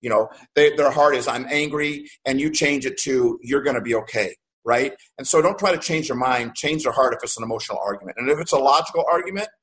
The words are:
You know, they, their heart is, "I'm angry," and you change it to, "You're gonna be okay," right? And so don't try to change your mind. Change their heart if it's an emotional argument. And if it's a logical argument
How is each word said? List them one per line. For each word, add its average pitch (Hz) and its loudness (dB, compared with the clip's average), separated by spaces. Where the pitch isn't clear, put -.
You 120 -4
know, 110 2
they, 147 6
their 147 4
heart 147 4
is, 120 -2
"I'm 120 -4
angry," 147 -2
and 135 0
you 151 0
change 143 0
it 131 -6
to, 123 0
"You're 135 0
gonna 131 0
be 117 -2
okay," 107 -4
right? 123 0
And 135 -10
so 165 4
don't 190 2
try 196 2
to 165 0
change 160 -4
your 123 -4
mind. 123 -2
Change 151 -4
their 123 0
heart 127 2
if - -10
it's 113 -6
an 113 -8
emotional 113 -6
argument. 101 -8
And 127 -2
if 147 2
it's 165 -4
a 151 4
logical 156 2
argument 190 -2